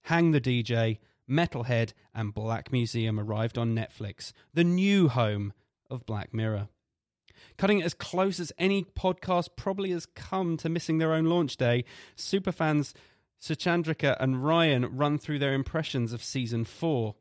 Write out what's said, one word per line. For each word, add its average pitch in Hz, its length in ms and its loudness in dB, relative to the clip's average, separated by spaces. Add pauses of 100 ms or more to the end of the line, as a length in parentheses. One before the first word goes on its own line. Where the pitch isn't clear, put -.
Hang 170 300 4
the 147 100 4
D 123 220 0
J, 113 360 0 (300)
Metalhead, 123 640 0 (200)
and 107 200 -6
Black 113 380 -6
Museum 113 480 0
arrived 107 380 -2
on 117 180 0
Netflix, - 580 -8 (180)
the 165 120 2
new 180 460 6
home 107 440 0 (380)
of 127 160 -10
Black 104 260 -6
Mirror. 110 360 -2 (840)
Cutting 202 240 2
it 160 60 -2
as 170 100 -2
close 185 440 -2
as 170 200 -8
any 196 240 2
podcast 180 720 -2
probably 196 340 -4
has 175 160 -4
come 180 520 -4
to 160 120 -4
missing 160 280 0
their 160 160 2
own 160 120 2
launch 165 320 2
day, 123 280 2 (300)
superfans 160 760 0 (480)
Suchandrika 160 760 0
and 131 240 0
Ryan 147 520 2
run 147 220 0
through 147 220 -4
their 139 140 0
impressions 135 600 -2
of 117 100 -10
season 117 420 -2
four 120 560 -2